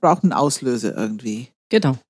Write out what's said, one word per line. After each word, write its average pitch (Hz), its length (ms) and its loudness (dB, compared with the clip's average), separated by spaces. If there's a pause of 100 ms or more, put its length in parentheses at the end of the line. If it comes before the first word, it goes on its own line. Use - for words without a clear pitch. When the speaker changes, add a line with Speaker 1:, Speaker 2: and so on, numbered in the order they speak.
Speaker 1:
braucht 175 220 4
einen 185 100 2
Auslöser 123 640 0
irgendwie. 110 520 -6 (200)
Speaker 2:
Genau. 156 280 2 (120)